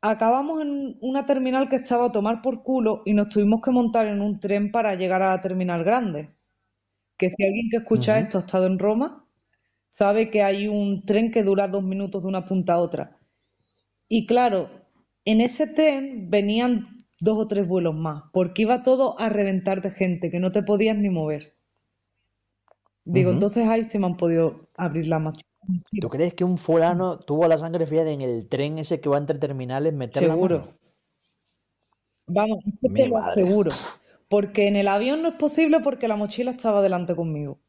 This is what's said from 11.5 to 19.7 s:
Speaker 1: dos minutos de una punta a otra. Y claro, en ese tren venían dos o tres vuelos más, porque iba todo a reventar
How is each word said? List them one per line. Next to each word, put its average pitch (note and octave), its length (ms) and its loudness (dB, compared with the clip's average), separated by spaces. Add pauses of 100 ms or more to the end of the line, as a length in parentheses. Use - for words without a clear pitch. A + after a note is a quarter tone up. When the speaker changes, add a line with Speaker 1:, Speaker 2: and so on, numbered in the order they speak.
Speaker 1:
dos G3 160 -2
minutos F#3+ 380 -4
de F#3 60 -4
una F#3+ 180 -4
punta F#3 280 0
a E3+ 60 2
otra. - 380 -6 (920)
Y A3 180 0
claro, A#3 440 2 (540)
en A3 160 4
ese B3 280 0
tren C#4 600 0
venían G#3+ 760 0 (140)
dos G#3+ 180 0
o A3 100 -2
tres G3+ 200 -2
vuelos E3+ 260 0
más, D#3 380 -6
porque F#3 300 0
iba A#3+ 200 2
todo B3+ 380 2
a A3+ 100 0
reventar F#3+ 520 0